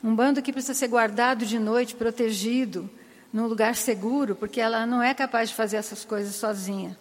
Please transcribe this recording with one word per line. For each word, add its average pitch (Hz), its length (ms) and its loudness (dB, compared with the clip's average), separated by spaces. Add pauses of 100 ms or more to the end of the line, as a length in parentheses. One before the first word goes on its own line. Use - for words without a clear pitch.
Um 220 100 2
bando 262 280 4
que 277 100 -4
precisa 269 220 -4
ser 254 160 0
guardado 233 560 2
de 220 120 0
noite, 226 380 2
protegido, 220 920 0 (420)
num 226 160 -2
lugar 220 280 2
seguro, 220 600 0
porque 214 240 -6
ela 226 260 0
não 240 160 2
é 254 120 4
capaz 247 340 0
de - 80 -8
fazer 214 220 0
essas 208 260 -8
coisas 202 320 -4
sozinha. 196 640 -4